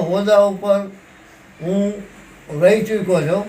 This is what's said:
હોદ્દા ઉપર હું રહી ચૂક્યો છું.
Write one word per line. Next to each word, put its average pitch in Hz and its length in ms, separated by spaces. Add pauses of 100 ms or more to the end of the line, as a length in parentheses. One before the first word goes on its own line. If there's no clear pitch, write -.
હોદ્દા 202 440
ઉપર 196 340 (840)
હું 196 320 (680)
રહી 208 200
ચૂક્યો 185 400
છું. 185 280